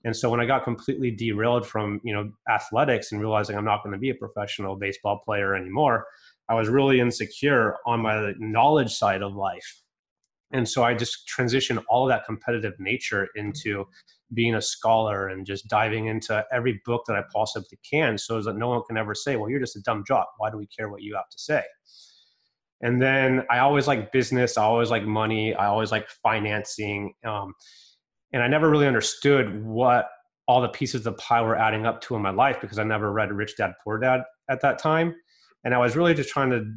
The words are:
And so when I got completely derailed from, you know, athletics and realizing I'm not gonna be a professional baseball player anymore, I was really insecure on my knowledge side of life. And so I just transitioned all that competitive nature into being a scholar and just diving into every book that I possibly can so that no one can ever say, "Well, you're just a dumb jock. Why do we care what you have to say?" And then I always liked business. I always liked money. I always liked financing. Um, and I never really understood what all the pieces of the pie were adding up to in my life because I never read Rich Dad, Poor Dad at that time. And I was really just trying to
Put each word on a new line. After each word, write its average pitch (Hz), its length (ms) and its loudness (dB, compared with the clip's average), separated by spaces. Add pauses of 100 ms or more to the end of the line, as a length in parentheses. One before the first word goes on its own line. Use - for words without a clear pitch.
And 113 100 -2
so 120 140 -2
when 120 120 2
I 120 40 2
got 127 200 2
completely 127 480 -4
derailed 113 540 0
from, 104 380 -4
you 113 80 -4
know, 104 180 -4 (200)
athletics - 640 0
and 104 80 -4
realizing 107 360 0
I'm 104 80 -4
not 104 200 0
gonna 101 120 -8
be 127 140 -4
a 123 60 -4
professional 101 600 -8
baseball 101 480 -4
player 101 300 0
anymore, 110 500 0 (440)
I 113 60 2
was 110 140 2
really 135 320 6
insecure 120 760 0 (100)
on 117 140 0
my 107 380 -2
knowledge 117 540 2
side 101 300 0
of 98 120 -6
life. 98 440 -8 (760)
And 123 140 0
so 123 160 2
I 120 80 4
just 117 420 -4
transitioned 123 540 0
all 123 200 4
that 120 180 0
competitive 110 520 -4
nature 98 580 -4
into 104 500 -6 (480)
being 117 220 2
a 107 40 0
scholar 107 680 0
and 95 180 -8
just 98 220 -8
diving 110 380 0
into 110 460 -2
every 120 320 -2
book 120 220 -2
that 107 100 -2
I 101 60 -2 (100)
possibly 107 460 -4 (120)
can 139 280 0
so 113 240 -4
that 104 140 -4
no 117 120 -2
one 120 180 0
can 110 120 -4
ever 104 160 -4
say, 135 220 -4
"Well, 107 120 -4
you're 135 120 -2
just 120 160 -8
a 101 60 -16
dumb 107 240 -2
jock. 135 300 0
Why 110 140 -4
do 107 80 -10
we 104 80 -12
care 107 240 -10
what 101 100 -14
you 104 140 -12
have 95 160 -8
to - 80 -20
say?" 147 240 -2 (1200)
And 120 180 2
then 131 500 4
I 120 100 4
always 139 260 4
liked 117 260 0
business. 123 460 2
I 107 60 4
always 117 260 4
liked 107 160 0
money. 107 480 0
I 101 120 0
always 107 240 0
liked 110 200 -2 (120)
financing. 104 920 -2 (100)
Um, 101 300 -6 (800)
and 123 80 2
I 120 40 2
never 151 220 4
really 147 180 6
understood 120 800 2
what 120 460 2 (360)
all 127 140 6
the 120 80 0
pieces 120 380 -4
of 107 100 -4
the - 60 -14
pie 117 180 2
were 113 160 2
adding 110 300 2
up 113 160 -2
to - 120 -6
in 110 60 -2
my 98 100 0
life 120 300 2
because 101 180 -8
I 107 60 0
never 107 260 0
read 104 220 0
Rich 101 240 -6
Dad, 95 160 0 (100)
Poor 107 160 -4
Dad 127 240 2 (280)
at 131 100 -2
that 131 180 2
time. 165 360 2 (500)
And 123 80 0
I 127 60 4
was 123 180 4
really 170 160 4
just 143 160 0
trying 135 220 0
to 117 140 0 (120)